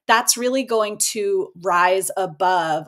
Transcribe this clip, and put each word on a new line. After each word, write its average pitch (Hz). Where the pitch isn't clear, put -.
that's 233
really 254
going 214
to 202
rise 180
above 165